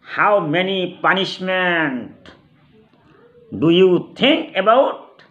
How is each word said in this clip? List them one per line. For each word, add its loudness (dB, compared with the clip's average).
How 0
many -4
punishment -4
do 2
you 4
think 0
about? 0